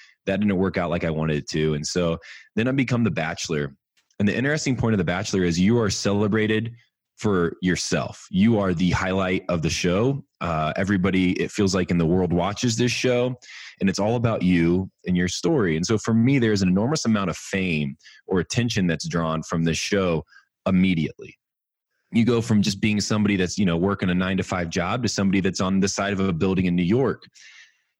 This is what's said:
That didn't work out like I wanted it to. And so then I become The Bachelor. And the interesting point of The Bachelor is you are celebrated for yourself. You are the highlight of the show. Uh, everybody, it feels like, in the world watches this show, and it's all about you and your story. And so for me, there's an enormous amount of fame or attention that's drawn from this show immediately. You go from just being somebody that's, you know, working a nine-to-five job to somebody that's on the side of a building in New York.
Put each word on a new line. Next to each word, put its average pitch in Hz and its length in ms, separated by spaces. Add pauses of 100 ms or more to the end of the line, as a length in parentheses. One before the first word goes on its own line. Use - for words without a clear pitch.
(280)
That 95 140
didn't 101 160
work 92 220
out 87 120
like 87 140
I 82 60
wanted 78 260
it 71 140
to. 78 240
And 76 120
so 85 320 (380)
then 113 100
I 131 60
become 123 320
The 101 60
Bachelor. 80 640 (420)
And 104 80
the 101 100
interesting 143 380
point 113 200
of 101 40
The 90 60
Bachelor 92 400
is 85 160
you 110 180
are 104 120
celebrated 107 800 (440)
for 90 440
yourself. - 680
You 107 280
are 95 140
the 87 200
highlight 95 580
of 87 100
the 80 80
show. 98 560 (160)
Uh, 78 340
everybody, 92 580
it - 180
feels 95 240
like, 90 160
in 87 80
the 82 80
world 87 260
watches 104 440
this 120 160
show, 127 420 (440)
and 95 120
it's - 80
all 107 180
about 113 240
you 90 500 (160)
and 90 120
your 90 100
story. 110 480
And 87 80
so 110 140
for 113 160
me, 127 240
there's 107 240
an 92 60
enormous 110 360
amount 104 240
of 80 80
fame 80 640 (280)
or 92 140
attention 113 460
that's 82 200
drawn 80 360
from 82 220
this 80 120
show 90 480 (420)
immediately. 92 720 (760)
You 113 140
go 117 160
from 110 220
just 98 180
being 104 220
somebody 104 340
that's, 90 220
you 107 80
know, 85 100
working 98 320
a 87 60
nine-to-five 92 560
job 95 320
to 107 60
somebody 98 320
that's 90 200
on 95 200
the 98 80
side 101 260
of 95 60
a 95 120
building 92 320
in 87 100
New 90 80
York. 110 420 (760)